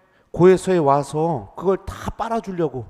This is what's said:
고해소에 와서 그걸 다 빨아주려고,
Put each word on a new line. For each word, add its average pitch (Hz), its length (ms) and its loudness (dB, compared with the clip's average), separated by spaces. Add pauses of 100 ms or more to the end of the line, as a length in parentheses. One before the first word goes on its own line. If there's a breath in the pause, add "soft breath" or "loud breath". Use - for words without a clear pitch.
(320 soft breath)
고해소에 180 480 4
와서 143 760 0
그걸 185 300 -2
다 - 240 -12
빨아주려고, 185 800 -6